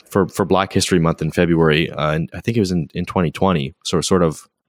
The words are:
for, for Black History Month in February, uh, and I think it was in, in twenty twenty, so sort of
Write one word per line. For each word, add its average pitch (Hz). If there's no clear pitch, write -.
for, 95
for 98
Black 95
History 95
Month 82
in 80
February, 82
uh, 76
and 80
I 90
think 117
it 120
was 92
in, 82
in 87
twenty 87
twenty, 80
so 87
sort 90
of 80